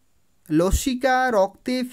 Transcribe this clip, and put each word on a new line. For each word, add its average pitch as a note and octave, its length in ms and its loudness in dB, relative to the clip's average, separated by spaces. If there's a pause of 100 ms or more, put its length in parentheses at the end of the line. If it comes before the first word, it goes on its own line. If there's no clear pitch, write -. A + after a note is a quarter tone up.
(500)
লসিকা B3 680 0 (140)
রক্তে G3 440 -2 (180)